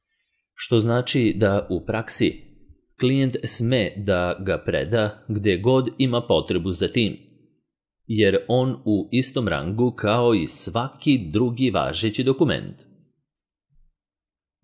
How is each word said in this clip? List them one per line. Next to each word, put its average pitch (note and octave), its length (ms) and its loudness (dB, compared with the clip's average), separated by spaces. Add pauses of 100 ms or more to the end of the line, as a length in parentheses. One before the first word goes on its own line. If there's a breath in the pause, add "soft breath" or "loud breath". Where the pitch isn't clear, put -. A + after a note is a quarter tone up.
(600)
Što A#2 200 2
znači A#2 560 0
da G2+ 340 2
u F2 160 -4
praksi - 560 -2 (580)
klijent C3 440 0
sme A2+ 520 0
da F#2 500 0
ga E2+ 200 -2
preda G2+ 600 -2
gde G#2 280 0
god B2 320 2 (100)
ima A#2+ 300 2
potrebu F2+ 440 0
za F2+ 160 -2
tim, A2 280 0 (880)
jer G2+ 320 2 (100)
on B2+ 360 0
u G#2 280 0
istom B2+ 360 0
rangu F#2 420 0
kao A#2 440 2
i E2 120 2
svaki B2+ 720 -2 (140)
drugi A#2+ 380 0
važeći G2 540 -2
dokument. F#2+ 520 0 (1900)